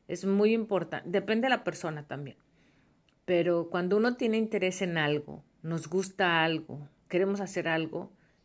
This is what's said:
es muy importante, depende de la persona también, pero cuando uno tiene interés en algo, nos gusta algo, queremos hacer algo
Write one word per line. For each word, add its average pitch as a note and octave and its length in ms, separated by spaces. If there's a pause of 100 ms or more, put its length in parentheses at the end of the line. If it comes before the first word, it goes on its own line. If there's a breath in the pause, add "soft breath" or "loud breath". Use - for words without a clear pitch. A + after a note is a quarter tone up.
es F3 180
muy G#3 280
importante, F#3 560
depende G#3+ 360
de C4+ 60
la A#3+ 120
persona D#3 420
también, C#3 300 (880 soft breath)
pero E3+ 460
cuando F3+ 260
uno A#3+ 220
tiene A3 180
interés G3+ 460
en F3 160
algo, D3 480 (160)
nos D#3+ 260
gusta F3+ 560
algo, D#3+ 460 (180)
queremos G3 320
hacer F3+ 300
algo D#3+ 420 (340 soft breath)